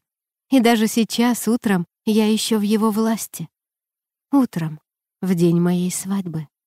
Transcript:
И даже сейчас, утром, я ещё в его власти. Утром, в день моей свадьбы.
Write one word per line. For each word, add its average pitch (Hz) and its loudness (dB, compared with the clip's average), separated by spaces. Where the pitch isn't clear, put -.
И 269 6
даже 226 4
сейчас, 233 0
утром, 202 0
я 214 2
ещё 220 0
в 202 0
его 214 0
власти. 208 -4
Утром, 165 0
в 190 0
день 170 2
моей 180 0
свадьбы. 180 -6